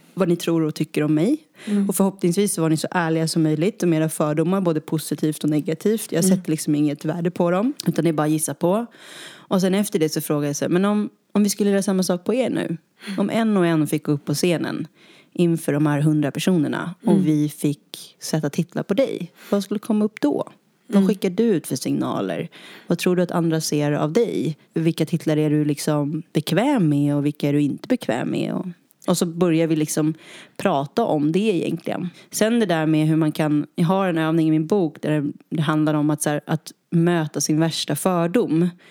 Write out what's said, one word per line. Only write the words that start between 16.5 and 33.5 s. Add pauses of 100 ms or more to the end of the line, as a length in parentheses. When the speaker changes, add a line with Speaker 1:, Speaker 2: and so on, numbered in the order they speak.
Speaker 1:
och
Speaker 2:
Mm.
Speaker 1:
vi
fick
sätta
titlar
på
dig, (180)
vad
skulle
komma
upp
då? (440)
Vad
Speaker 2:
Mm.
Speaker 1:
skickar
du
ut
för
signaler? (380)
Vad
tror
du
att
andra
ser
av
dig? (180)
Vilka
titlar
är
du
liksom (100)
bekväm
med
och
vilka
är
du
inte
bekväm
med?"
Och, (420)
och
så
börjar
vi
liksom (420)
prata
om
det
egentligen. (220)
Sen
det
där
med
hur
man
kan,